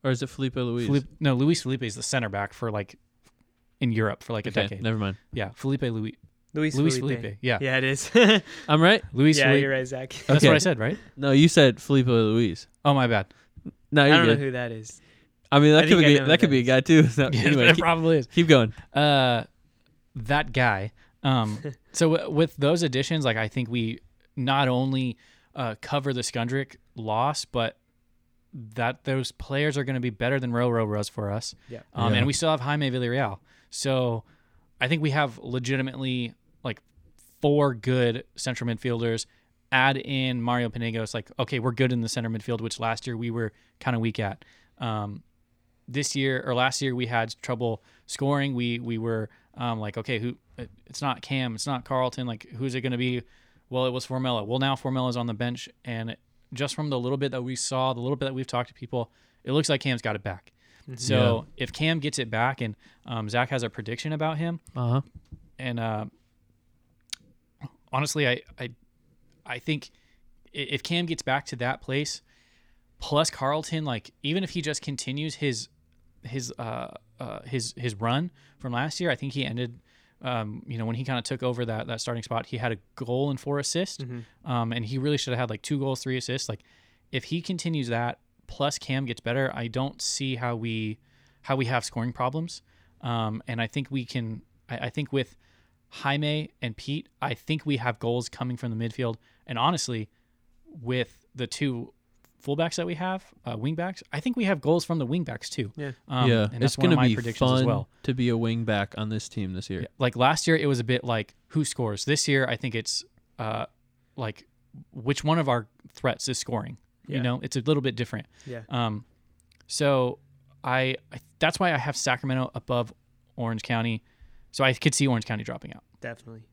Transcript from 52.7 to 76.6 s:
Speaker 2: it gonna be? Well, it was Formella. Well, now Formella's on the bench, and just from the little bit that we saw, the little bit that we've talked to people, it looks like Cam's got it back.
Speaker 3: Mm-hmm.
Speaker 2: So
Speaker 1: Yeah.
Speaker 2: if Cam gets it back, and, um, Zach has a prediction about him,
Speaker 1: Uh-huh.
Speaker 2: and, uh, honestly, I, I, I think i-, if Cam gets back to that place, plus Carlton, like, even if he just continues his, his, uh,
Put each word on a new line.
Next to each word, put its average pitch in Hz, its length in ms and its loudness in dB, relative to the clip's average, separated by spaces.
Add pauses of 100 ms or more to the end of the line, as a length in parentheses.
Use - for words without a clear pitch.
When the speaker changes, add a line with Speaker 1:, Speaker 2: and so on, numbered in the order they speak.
Speaker 2:
it 127 60 -4
gonna 127 160 -2
be? 123 260 -2 (460)
Well, 127 160 0
it 127 60 0
was 123 160 -6
Formella. 127 400 -2
Well, 123 120 -2
now 135 160 2
Formella's 127 420 -2
on 120 100 -4
the 117 60 -4
bench, 120 340 -6 (160)
and 113 320 -6 (380)
just 135 220 -4
from 151 140 -4
the 135 80 0
little 127 200 -2
bit 139 160 -2
that 127 80 -4
we 127 160 -6
saw, 131 360 0
the 120 60 -6
little 131 160 -2
bit 135 120 -4
that 135 60 -6
we've 127 140 -6
talked 123 220 -4
to - 40 -20
people, 120 380 -6 (320)
it 127 80 -4
looks 147 160 2
like 139 140 2
Cam's 127 200 0
got 107 140 -2
it 101 80 -8
back. 92 300 -10 (300)
Speaker 3:
Mm-hmm. 131 120 -14
Speaker 2:
So 123 500 2 (120)
Speaker 1:
Yeah. 135 60 -4
Speaker 2:
if - 100 -8
Cam 160 260 0
gets 147 200 -4
it 117 100 -4
back, 117 320 0
and, 107 160 -6 (280)
um, 113 220 -6
Zach 120 220 0
has 127 140 -2
a 117 60 -4
prediction 120 440 -8
about 156 240 -2
him, 170 240 -6 (120)
Speaker 1:
Uh-huh. 123 280 0 (580)
Speaker 2:
and, 120 220 -4
uh, 110 240 -4 (1900)
honestly, 143 360 0
I, 123 140 0 (180)
I, 123 100 -8 (760)
I 123 140 -8
think - 320 -6 (640)
i-, - 40 -8
if 139 260 -4
Cam 175 220 -2
gets 160 160 -6
back 135 260 -2
to - 100 -10
that 123 240 -4
place, 143 400 -6 (800)
plus 147 300 0
Carlton, 151 560 -4
like, 123 260 -6 (120)
even 170 200 -2
if - 80 -8
he 175 100 -6
just 151 200 -6
continues 143 540 -6
his, 123 340 -4 (540)
his, 120 340 -8
uh, 117 320 -8 (300)